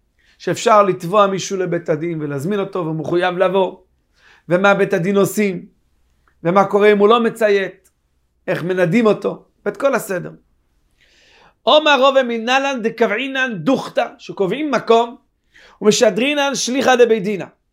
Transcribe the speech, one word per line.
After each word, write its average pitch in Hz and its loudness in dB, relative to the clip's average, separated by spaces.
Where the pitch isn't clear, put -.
שאפשר 208 2
לתבוע 185 0
מישהו 190 -6
לבית 170 -4
הדין 160 -4
ולהזמין 151 -4
אותו 190 -6
והוא 160 -4
מחויב 175 -2
לבוא, 185 0
ומה 190 4
בית 196 0
הדין 196 0
עושים, 190 0
ומה 190 4
קורה 202 4
אם 208 2
הוא 202 6
לא 233 4
מציית, 208 -2
איך 160 -4
מנדים 180 2
אותו, 196 -2
ואת 202 -6
כל 277 0
הסדר. 175 -8
אומר 294 4
רובע 262 4
מנלן 247 -2
דקבעינן 240 -2
דוכתא, 233 -2
שקובעים 220 -6
מקום, 240 0
ומשדרינן 214 0
שליחא 247 0
דבית 226 4
דינא. 185 -6